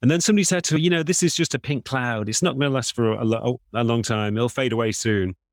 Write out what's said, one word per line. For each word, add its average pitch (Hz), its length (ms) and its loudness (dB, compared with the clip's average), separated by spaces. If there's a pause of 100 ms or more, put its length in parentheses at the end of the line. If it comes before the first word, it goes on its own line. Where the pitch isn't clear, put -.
And 123 80 4
then 170 100 4
somebody 208 240 4
said 180 200 0
to 151 100 0
her, 151 40 2
"You 170 120 4
know, 165 120 2
this 170 200 0
is 175 120 2
just - 200 -2
a 131 40 -2
pink 139 260 -4
cloud. 120 440 -2
It's 110 140 -2
not 143 160 0
gonna 143 120 2
last 131 240 -2
for 113 180 2
a 107 120 -2
lo-, 113 360 0 (120)
a 117 120 0
long 117 180 2
time. 107 340 -2
It'll 117 120 0
fade 127 240 -2
away 113 200 0
soon." 98 420 0 (180)